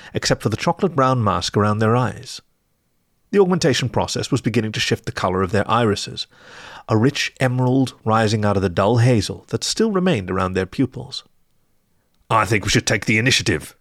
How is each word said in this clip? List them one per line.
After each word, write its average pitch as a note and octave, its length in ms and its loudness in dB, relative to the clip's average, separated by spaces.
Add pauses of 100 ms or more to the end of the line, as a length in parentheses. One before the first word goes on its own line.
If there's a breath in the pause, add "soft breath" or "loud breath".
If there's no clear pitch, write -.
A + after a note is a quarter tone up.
(140 loud breath)
except - 300 -2
for A2 60 0
the G#2+ 80 -2
chocolate-brown C3+ 680 0
mask F#2 320 0
around G#2+ 240 2
their A2 160 2
eyes. - 460 -4 (880)
The G3 80 4
augmentation E3+ 480 2
process G#2 420 -4
was B2+ 120 0
beginning A2 320 0
to A#2 80 -4
shift - 240 -2
the - 80 -6
color F#2 300 -2
of F2+ 80 -2
their G2+ 200 0
irises, A2+ 560 -2 (600 loud breath)
a A#2 80 4
rich - 420 0
emerald B2+ 540 0 (100)
rising A2 400 2
out G2+ 140 2
of F#2 60 2
the F#2+ 60 2
dull G2+ 280 2
hazel A2+ 500 2
that - 160 -6
still A3 280 0
remained F3 380 0
around F#2 240 -2
their F#2+ 120 0
pupils. - 580 -6 (1040)
"I A2 160 4
think G2+ 200 0
we G2+ 40 -2
should - 160 2
take A2 200 -2
the A2 120 2
initiative." G2 640 0